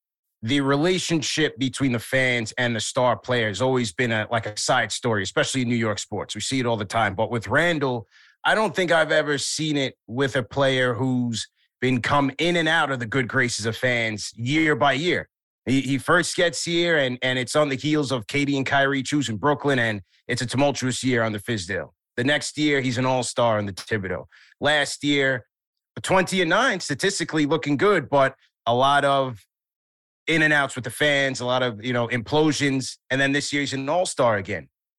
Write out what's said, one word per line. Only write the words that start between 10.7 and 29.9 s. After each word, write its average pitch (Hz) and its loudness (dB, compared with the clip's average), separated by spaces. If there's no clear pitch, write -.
who's 123 0
been 127 2
come 143 2
in 175 2
and 160 0
out 156 2
of 135 -4
the 120 -6
good 123 -2
graces 120 -2
of 110 -2
fans 117 -2
year 151 0
by 143 2
year. 131 -2
He, 131 2
he 135 -2
first 165 0
gets 170 0
here, 170 0
and, 127 0
and 127 0
it's 123 -4
on 151 4
the 135 -2
heels 147 0
of 120 -4
K 143 -2
D 139 0
and 131 0
Kyrie 139 2
choosing 120 -2
Brooklyn, 143 0
and 113 -2
it's 120 -4
a 123 -2
tumultuous 131 0
year 123 2
on 113 0
the 107 -6
Fizdale. 95 -6
The 120 0
next 147 -2
year, 147 2
he's 123 -2
an 127 0
all-star 120 0
on 104 -2
the 98 -6
Thibodeau. 92 -6
Last 143 0
year, 135 0
twenty 185 2
and 165 2
nine, 208 2
statistically 165 -2
looking 147 0
good, 175 2
but 135 4
a 117 2
lot 139 4
of 135 2